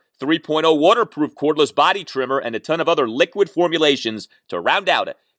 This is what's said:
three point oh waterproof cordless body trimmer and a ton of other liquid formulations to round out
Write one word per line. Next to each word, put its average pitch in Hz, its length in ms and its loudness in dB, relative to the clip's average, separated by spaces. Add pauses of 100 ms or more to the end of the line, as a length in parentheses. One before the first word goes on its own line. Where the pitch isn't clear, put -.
(200)
three 156 180 0
point 156 280 -2
oh 160 80 6
waterproof 156 600 0
cordless 147 400 0
body 175 300 0
trimmer 135 340 -4
and 117 160 -6
a 110 60 -4
ton 165 200 -4
of 156 80 -4
other 151 200 2
liquid 170 420 0
formulations 151 800 0 (200)
to 90 120 -6
round 175 280 0
out 120 200 0 (300)